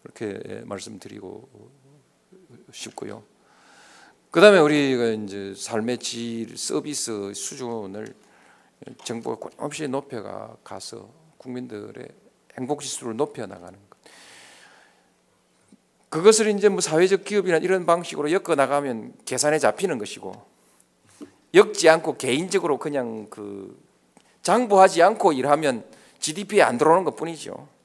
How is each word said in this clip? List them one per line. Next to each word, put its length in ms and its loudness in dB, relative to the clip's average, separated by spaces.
그렇게 640 -12
말씀드리고 800 -14
싶고요. 500 -14
그다음에 280 8
우리가 460 4
이제 340 -10
삶의 420 -6
질, 600 -10
서비스 760 -6
수준을 840 -10
정부가 440 -10
끊임없이 400 -10
높여가, 760 -10
가서 460 -16
국민들의 680 -14
행복 240 -4
지수를 340 -8
높여나가는 560 -8
것. 100 -20
그것을 400 6
이제 200 2
뭐 120 2
사회적 440 2
기업이나 340 0
이런 280 0
방식으로 460 0
엮어나가면 840 0
계산에 340 0
잡히는 400 0
것이고 360 -12
엮지 340 6
않고 280 4
개인적으로 640 -2
그냥 520 -6
그 480 -14
장부하지 600 6
않고 300 4
일하면 520 0
지디피에 420 0
안 160 2
들어오는 260 4
것뿐이죠. 640 -10